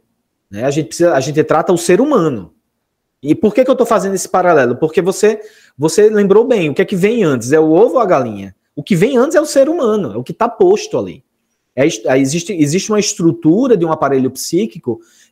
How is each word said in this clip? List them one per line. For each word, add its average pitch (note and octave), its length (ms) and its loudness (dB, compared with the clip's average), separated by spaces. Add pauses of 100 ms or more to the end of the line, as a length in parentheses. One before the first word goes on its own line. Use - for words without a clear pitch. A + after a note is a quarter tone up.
(500)
né? G2+ 140 -8
A C#3 60 0
gente C#3+ 180 -4
precisa, E3+ 260 0
a C3+ 60 2
gente C#3+ 240 -2
trata D#3+ 280 0
o E3+ 60 2
ser F3+ 220 2
humano. D#3+ 520 -2 (720)
E D3 140 0
por G#3 180 0
que B3+ 100 2
que C4 60 0
eu B3+ 60 2
tô B3+ 100 0
fazendo G3 280 -2
esse F3+ 140 -6
paralelo? D#3+ 460 2
Porque D#3 260 -2
você, G#3 400 0 (380)
você E3 320 2
lembrou G#3 340 4
bem: G#3 260 0
o - 40 -6
que - 80 0
é - 20 0
que F#3+ 120 -4
vem G#3 260 0
antes? C3 300 0
É D#3 80 4
o D#3+ 100 2
ovo G#3 240 4
ou C4+ 60 2
a A3 60 0
galinha? A2 460 -2 (220)
O D3 80 -12
que - 140 -2
vem A#3+ 200 0
antes C#4+ 200 2
é D4+ 40 4
o D4+ 60 -4
ser C4+ 220 2
humano, A3 440 -2
é G2+ 40 -10
o B2+ 80 -8
que E3+ 80 -14
tá A3 160 -2
posto F#3+ 500 0
ali. F#2+ 260 -8 (500)
É C3 120 2
est-, D#3+ 180 -4
é, C#3 140 2
existe, D3+ 340 -2
existe D#3+ 380 -2
uma G#3+ 100 2
estrutura G3 760 0
de E3+ 80 -2
um E3 80 -2
aparelho C#3 380 0
psíquico E3 720 -6 (320)